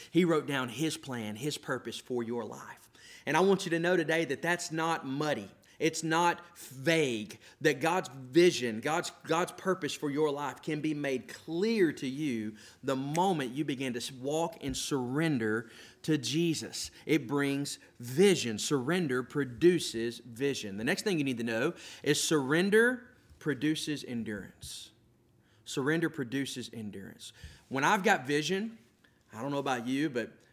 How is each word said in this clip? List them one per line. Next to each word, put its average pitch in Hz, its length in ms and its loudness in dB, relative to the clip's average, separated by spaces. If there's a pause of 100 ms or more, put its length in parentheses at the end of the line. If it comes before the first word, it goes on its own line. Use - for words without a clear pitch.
(120)
He 170 120 6
wrote 156 240 4
down 131 220 -2
his 143 260 -2
plan, 113 400 -6
his 139 220 -4
purpose 120 400 -6
for 120 260 -4
your 117 220 -4
life. - 440 -14 (360)
And 143 100 2
I 165 60 8
want 190 240 6
you 165 60 -2
to 165 80 2
know 175 180 4
today 160 260 2
that 135 180 -4
that's 170 300 -2
not 160 340 0
muddy. 135 440 -2 (300)
It's 160 220 0
not 165 420 2 (120)
vague, 135 840 0 (240)
that 139 200 4
God's 175 280 0 (220)
vision, 123 480 4
God's, 151 320 -2 (160)
God's 170 240 2
purpose 180 420 -4
for 151 160 -4
your 147 220 2
life 139 320 -6
can 151 180 -4
be 156 140 -2
made 139 320 -2
clear 185 640 2
to - 160 -4
you 127 460 -2 (300)
the 135 120 0
moment 147 560 0
you 139 120 -4
begin 135 300 -4
to 117 80 -6 (180)
walk 156 440 -2
in 135 100 -4
surrender 127 960 0 (320)
to 156 160 2
Jesus. 139 720 -2 (160)
It 143 220 2
brings 143 500 -2 (220)
vision. 123 580 4
Surrender 135 640 0
produces 123 1040 2
vision. 117 520 -4
The 107 60 -6
next 156 200 -2
thing 190 160 0
you 143 40 2
need 131 140 -2
to 117 60 -4
know 117 320 0 (260)
is 147 180 2
surrender 190 840 2 (340)
produces 151 680 -2
endurance. 107 800 -8 (760)
Surrender 156 440 0
produces 131 640 -6
endurance. 98 600 -12 (360)
When 135 140 -2
I've 196 180 4
got 180 240 4
vision, 165 540 -2 (520)
I 110 120 -10
don't 143 80 -4
know 139 80 -2
about 127 260 0
you, 135 240 0
but, 117 220 -4 (220)